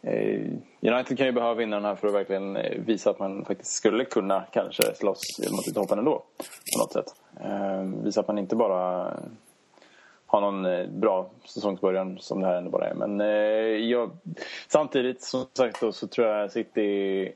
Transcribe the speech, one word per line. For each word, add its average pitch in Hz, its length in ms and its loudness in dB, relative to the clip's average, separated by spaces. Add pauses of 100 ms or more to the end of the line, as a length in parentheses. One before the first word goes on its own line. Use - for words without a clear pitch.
eh, - 400 0 (400)
United 123 360 2
kan 135 80 4
ju 131 60 4
behöva 117 220 2
vinna 110 220 0
den 104 100 -2
här 101 100 0
för 104 120 0
att 101 60 4
verkligen, 98 440 0
eh, - 280 -2
visa 104 240 4
att 98 100 0
man 98 260 -4
faktiskt - 260 -4
skulle 113 340 2
kunna 98 460 0
kanske - 440 0
slåss - 260 0 (300)
mot 101 160 -4
ett - 80 -6
toppen 101 240 2
ändå, 135 240 2 (500)
på 117 100 0
något - 100 -2
sätt. - 220 -4 (260)
Eh, 98 420 -2 (200)
visa 107 180 0
att - 60 -2
man 107 100 -2
inte 101 180 -2
bara 92 580 0 (1120)
har 104 160 4
någon, 98 240 0
eh, 92 220 0
bra 98 420 0 (160)
säsongsbörjan 95 760 -2
som - 220 -4
det 92 60 2
här 90 80 2
ändå 90 140 -4
bara - 200 -4
är. - 40 -4
Men, 101 280 -2
eh, 104 60 2 (640)
jag, 120 200 2 (580)
samtidigt, 131 560 2
som 127 300 -4
sagt 120 280 2
då, 113 100 2
så 104 160 -8
tror 117 200 2
jag 104 240 2
City 101 840 0